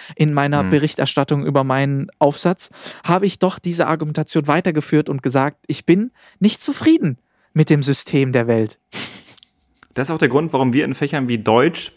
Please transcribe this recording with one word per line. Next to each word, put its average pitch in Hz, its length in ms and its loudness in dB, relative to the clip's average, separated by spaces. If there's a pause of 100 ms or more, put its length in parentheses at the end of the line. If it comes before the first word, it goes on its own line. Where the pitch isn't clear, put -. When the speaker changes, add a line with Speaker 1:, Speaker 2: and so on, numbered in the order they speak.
(160)
Speaker 1:
in 151 180 0
meiner 143 280 0
Speaker 2:
Hm. - 100 -2
Speaker 1:
Berichterstattung 143 720 0
über 139 180 0
meinen 139 440 -2 (100)
Aufsatz, 151 540 0 (340)
habe 190 220 2
ich - 100 -4
doch 185 220 0
diese 170 260 -2
Argumentation 156 640 -2
weitergeführt 151 600 0
und 139 120 -6
gesagt, 135 360 0 (100)
ich - 180 -6
bin 202 240 2 (300)
nicht 208 200 2
zufrieden 285 600 0 (340)
mit 156 160 2
dem 147 140 4
System 135 480 0
der 117 160 0
Welt. 110 320 0 (1120)
Speaker 2:
Das 135 160 -2
ist - 20 -6
auch 156 60 -2
der 151 120 2
Grund, 147 240 0
warum 131 200 2
wir 143 120 2
in 135 100 -4
Fächern 139 320 -4
wie 120 100 0
Deutsch, 120 600 2